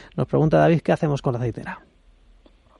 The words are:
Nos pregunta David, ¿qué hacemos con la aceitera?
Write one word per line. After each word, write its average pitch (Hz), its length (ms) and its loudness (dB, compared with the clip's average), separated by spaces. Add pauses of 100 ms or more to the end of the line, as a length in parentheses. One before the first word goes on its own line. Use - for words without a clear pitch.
(160)
Nos 139 100 -2
pregunta 156 320 2
David, 156 220 4
¿qué - 100 -4
hacemos 147 320 -2
con 131 120 -2
la 117 40 -6
aceitera? - 540 -10 (880)